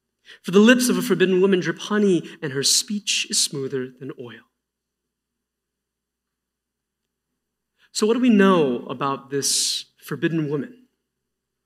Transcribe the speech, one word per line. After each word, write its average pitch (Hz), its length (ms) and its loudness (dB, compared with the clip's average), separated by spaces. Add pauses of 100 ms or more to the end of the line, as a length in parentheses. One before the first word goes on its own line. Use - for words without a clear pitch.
(420)
For 180 100 -6
the 196 80 6
lips 247 280 6
of 190 80 0
a 180 60 -2
forbidden 180 380 2
woman 196 180 4
drip 165 200 -4
honey, 202 500 0 (120)
and 147 120 -8
her 139 100 -4
speech - 680 -2
is 220 100 -4
smoother 135 520 -6
than 131 280 -16
oil." 117 320 -18 (3500)
So - 140 -2
what 226 80 2
do 254 60 -2
we 247 100 4
know 185 560 4
about 139 440 -8
this - 560 -4 (120)
forbidden 156 500 -4
woman? 139 380 -8 (800)